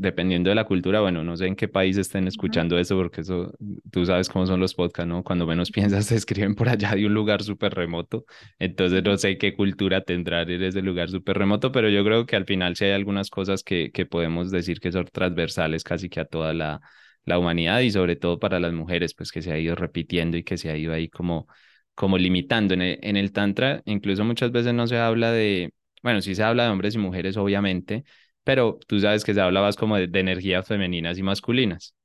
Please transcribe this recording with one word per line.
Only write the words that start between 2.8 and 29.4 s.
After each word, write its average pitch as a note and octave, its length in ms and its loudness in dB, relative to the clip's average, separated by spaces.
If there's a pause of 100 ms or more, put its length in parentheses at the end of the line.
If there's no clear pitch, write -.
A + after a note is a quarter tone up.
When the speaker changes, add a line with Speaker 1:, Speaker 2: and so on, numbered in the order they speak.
Speaker 1:
porque F2 260 -2
eso, F2+ 300 -6 (400)
tú F2+ 140 2
sabes F#2 220 2
cómo F#2 180 0
son F#2 140 2
los F#2 140 0
podcasts, F2 340 -2
¿no? F2 160 -4
Cuando F2 220 0
menos E2+ 240 0
Speaker 2:
Ujú. G2+ 260 2
Speaker 1:
<laughs> G#2 80 2
piensas, G#2 40 -4
te A#2 80 2
escriben G2+ 400 0
por A#2 120 2
allá G#2 260 0
de G#2 120 2
un G#2 80 4
lugar G#2 300 2
súper G2+ 300 -2
remoto. E2+ 520 -4 (320)
Entonces, F#2 460 2
no G2+ 120 4
Speaker 2:
Ujú. - 20 -2
Speaker 1:
sé G2 200 0
qué G2 180 0
cultura G2 460 0
tendrán E2+ 480 -2
en F2+ 140 -2
ese F#2+ 180 -2
lugar F2 280 -2
súper F#2+ 280 -2
remoto, G#2 340 2
pero A#2 180 2
yo G2+ 140 4
creo A2+ 220 4
que A2+ 100 0
al F#2+ 100 0
final F2+ 300 0
sí G2+ 100 0
hay G2 60 2
algunas G2 380 -2
cosas G2 340 -2
que, E2+ 280 -2
que F#2 140 -2
podemos E2+ 460 -2
decir F2 280 -2
que F2 120 -4
son F2 140 -2
transversales E2 800 -2
casi F2 260 -6
que E2+ 100 -6
a D#2+ 60 -4
toda D#2+ 280 -4
la, D2+ 260 -4 (440)
la F2 140 0
humanidad E2+ 420 2
y B2+ 120 2
sobre F2 240 2
todo F2 240 -2
para F#2+ 200 0
las E2+ 140 -2
mujeres, E2+ 400 -2
pues, - 180 -12
que D#2+ 100 -8
se E2+ 100 -6
ha D#2 60 -2
ido E2 180 0
repitiendo E2+ 600 -2
y E2+ 80 -6
que F2+ 140 -6
se D#2+ 120 -6
ha D#2 60 -4
ido D#2+ 180 -4
ahí D#2+ 140 -4
como, E2+ 400 -6 (460)
como G2 240 2
limitando. F#2 560 2
En F2+ 80 0
el, F2+ 200 -2
en G2+ 140 -2
el G2 160 0
tantra, G#2 520 0
incluso G2+ 400 -2
muchas A#2 280 0
veces A#2+ 220 0
no A#2+ 120 0
se A#2+ 120 0
habla A#2 340 2
de, G2+ 400 0 (300)
bueno, A#2 200 2
sí F#2+ 120 -4
se G2+ 80 0
habla A#2 220 4
de A#2 60 2
hombres G2+ 240 0
y A2+ 40 -2
mujeres, F#2 380 -2
obviamente, G2+ 680 0 (400)
pero B2 420 2
tú G#2 140 0
sabes G#2+ 240 4
que G#2 100 0
se G2+ 60 4